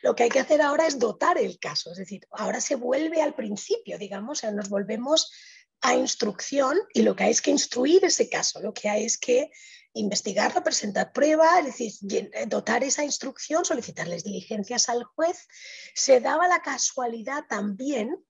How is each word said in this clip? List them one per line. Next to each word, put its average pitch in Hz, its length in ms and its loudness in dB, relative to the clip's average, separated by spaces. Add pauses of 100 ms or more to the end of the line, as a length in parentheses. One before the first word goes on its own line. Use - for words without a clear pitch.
lo - 100 2
que 233 100 2
hay 240 60 4
que 262 120 2
hacer 302 200 4
ahora 294 240 2
es 285 140 -2
dotar 285 400 2
el 190 180 -2
caso, 160 340 -8
es 175 60 -14
decir, 190 340 -14
ahora 214 300 -4
se - 140 -2
vuelve 302 460 0
al 294 120 0
principio, 208 640 -4
digamos, 202 420 -8
o - 20 -8
sea, 220 100 -4
nos 202 180 -6
volvemos 220 640 0 (520)
a 254 120 4
instrucción 262 800 0 (160)
y 233 80 2
lo 208 140 4
que 196 80 -2
hay 208 80 4
es 233 100 2
que - 80 0
instruir 285 560 4
ese - 240 2
caso, - 300 -4
lo 202 120 -6
que - 160 -6
hay 214 180 0
es 226 120 -2
que 262 320 2 (440)
investigarlo, 208 680 0
presentar 208 480 -2
prueba, 311 480 6
es 311 60 0
decir, 233 260 -6 (100)
llen-, 202 320 -4
eh, 220 120 -4
dotar 220 380 -2
esa 285 200 -2
instrucción, 294 640 -4
solicitarles 175 580 -6
diligencias 208 680 -4
al 240 140 -2
juez". 330 440 -4 (480)
Se 262 240 6
daba 294 280 2
la 339 140 4
casualidad 254 880 -4
también 220 680 -4 (140)